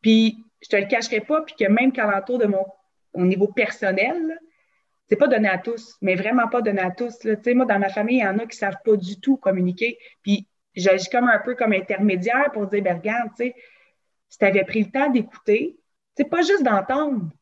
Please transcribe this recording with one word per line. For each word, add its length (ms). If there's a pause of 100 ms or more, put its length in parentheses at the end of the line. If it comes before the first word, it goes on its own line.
Puis 420 (160)
je 80
te 80
le 80
cacherai 360
pas, 200
puis 180
que 140
même 180
qu'alentour 460
de 80
mon, 220 (480)
au 80
niveau 260
personnel, 760
là, 80 (760)
c'est 80
pas 120
donné 200
à 80
tous, 460
mais 140
vraiment 320
pas 120
donné 200
à 100
tous, 340
là. 120
Tu 80
sais, 100
moi, 100
dans 140
ma 100
famille, 300
il 60
y 20
en 120
a 60
qui 140
savent 260
pas 120
du 240
tout 180
communiquer, 580 (260)
puis 240 (300)
j'agis 320
comme 200
un 100
peu 160
comme 180
intermédiaire 800
pour 140
dire, 160
Ben, 140
regarde, 400
tu 80
sais, 100 (760)
si 100
t'avais 260
pris 180
le 80
temps 180
d'écouter, 680 (400)
c'est 120
pas 140
juste 220
d'entendre 640 (140)